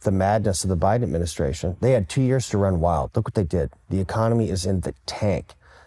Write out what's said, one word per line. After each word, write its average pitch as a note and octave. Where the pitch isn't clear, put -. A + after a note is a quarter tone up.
the G#2
madness G2
of F#2+
the F#2
Biden G#2
administration, E2+
they B2+
had G#2+
two C3+
years B2+
to G#2+
run G2
wild. D#2+
Look A2
what -
they G#2
did. D#2
The F#2+
economy A2+
is F#2
in G2
the -
tank. -